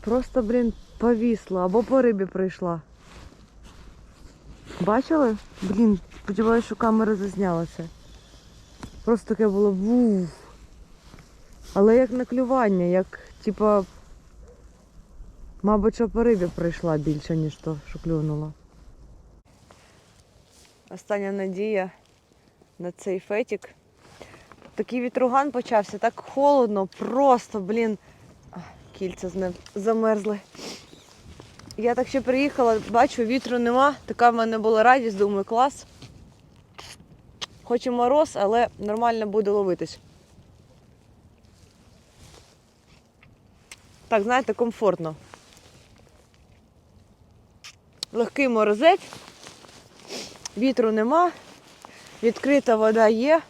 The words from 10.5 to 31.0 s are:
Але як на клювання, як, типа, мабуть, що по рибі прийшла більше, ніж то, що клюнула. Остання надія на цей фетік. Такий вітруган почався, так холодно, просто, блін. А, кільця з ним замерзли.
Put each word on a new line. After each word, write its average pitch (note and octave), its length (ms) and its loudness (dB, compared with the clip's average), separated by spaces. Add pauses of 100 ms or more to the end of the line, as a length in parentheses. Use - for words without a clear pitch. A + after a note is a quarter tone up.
Але G#3+ 220 6
як B3+ 140 4
на B3+ 140 -4
клювання, A#3+ 600 0
як, F3+ 360 0 (220)
типа, G#3 420 0 (1800)
мабуть, G#3 320 2
що A#3 140 -2
по A3+ 140 -2
рибі A3 320 2
прийшла E3+ 440 -4
більше, D3+ 380 -4
ніж D#3 200 -4
то, D#3 220 -10 (100)
що - 100 -12
клюнула. D3+ 540 -4 (2500)
Остання G3+ 420 -6
надія F#3+ 580 -4 (880)
на F3 140 -10
цей F#3 280 -6
фетік. G#3 500 -6 (1080)
Такий A#3 240 -6
вітруган B3+ 500 0
почався, A3+ 480 -2
так A3+ 180 -2
холодно, B3 720 2 (100)
просто, A#3+ 640 2
блін. G#3+ 380 -2 (540)
А, - 40 -18 (420)
кільця F#3 300 -8
з E3+ 60 -12
ним F#3 200 -6 (200)
замерзли. G#3+ 680 -2 (1400)